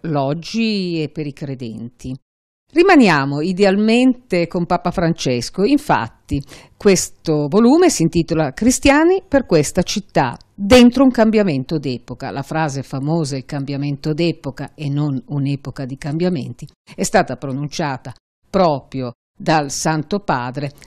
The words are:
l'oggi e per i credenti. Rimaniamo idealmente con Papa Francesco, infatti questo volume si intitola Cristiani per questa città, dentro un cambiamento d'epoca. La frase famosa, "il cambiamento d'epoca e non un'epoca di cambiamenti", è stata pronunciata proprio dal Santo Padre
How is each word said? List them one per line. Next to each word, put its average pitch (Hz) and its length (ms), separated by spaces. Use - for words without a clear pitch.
l'oggi 165 960
e 147 80
per 151 180
i 143 60
credenti. 127 800
Rimaniamo 190 680
idealmente 202 1040
con 175 200
Papa 180 240
Francesco, 165 720
infatti 143 800
questo 160 720
volume 247 400
si - 140
intitola 160 500
Cristiani 294 760
per 269 200
questa 160 340
città, 156 560
dentro 240 480
un 262 80
cambiamento 202 680
d'epoca. 127 520
La 127 120
frase 147 400
famosa, 143 560
"il 127 80
cambiamento 143 680
d'epoca 151 600
e 147 160
non 143 280
un'epoca 139 580
di 135 100
cambiamenti", 151 720
è 190 100
stata 165 320
pronunciata 139 760
proprio 135 640
dal 156 360
Santo 160 500
Padre 135 520